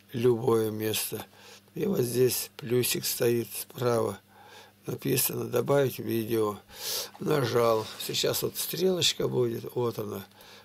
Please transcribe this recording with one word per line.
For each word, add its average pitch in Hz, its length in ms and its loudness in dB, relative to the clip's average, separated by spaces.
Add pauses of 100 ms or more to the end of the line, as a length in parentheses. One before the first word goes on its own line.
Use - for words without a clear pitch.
(120)
любое 113 600 2
место. 107 520 -4 (520)
И 165 100 -2
вот 190 140 2
здесь 120 560 2
плюсик 123 480 0
стоит 120 420 2 (100)
справа. 113 640 0 (680)
Написано 127 580 -2
«Добавить 123 560 2
видео». 110 580 0 (640)
Нажал. 117 680 2 (140)
Сейчас 139 420 -2
вот 120 140 -4
стрелочка 175 720 0
будет. 123 480 -2
Вот 117 240 -2
она. 101 260 -8 (380)